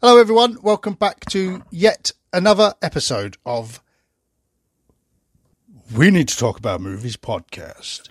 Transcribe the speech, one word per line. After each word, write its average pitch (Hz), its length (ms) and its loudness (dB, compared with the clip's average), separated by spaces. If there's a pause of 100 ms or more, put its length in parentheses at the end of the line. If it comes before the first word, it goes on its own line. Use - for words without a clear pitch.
Hello, 240 200 6
everyone. 226 420 2
Welcome 208 300 -2
back 196 380 -4
to 185 420 -6
yet 190 400 0 (200)
another 196 480 2
episode 113 640 -6
of 117 380 -8 (2000)
We 143 200 4
Need 170 160 2
to - 80 -6
Talk 113 200 -2
About 98 240 -6
Movies 101 360 -10
podcast. - 960 -14